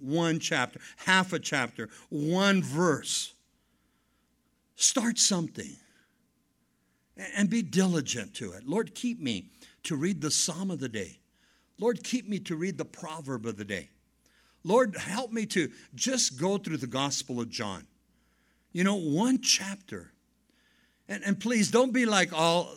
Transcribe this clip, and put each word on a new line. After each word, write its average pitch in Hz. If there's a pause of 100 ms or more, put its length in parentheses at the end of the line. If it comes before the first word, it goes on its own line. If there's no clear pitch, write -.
one 156
chapter, 135 (200)
half 185
a 160
chapter, 120 (220)
one 180
verse. 135 (1400)
Start 233
something 165 (1400)
a-, 190
and 202
be 233
diligent 160
to 98
it. 107
"Lord, 208
keep 240
me 117 (320)
to 160
read 165
the 147
psalm 185
of 160
the 127
day. 101 (600)
Lord, 226
keep 240
me 196
to 165
read 170
the 160
proverb 135
of 110
the 104
day. 95 (720)
Lord, 202
help 220
me 220
to 165 (240)
just 233
go 190
through 160
the 123
Gospel 131
of 117
John." 98 (840)
You 170
know, 202
one 190
chapter. 190 (960)
And, 202
and 196
please, 220
don't 240
be 247
like 190
all 160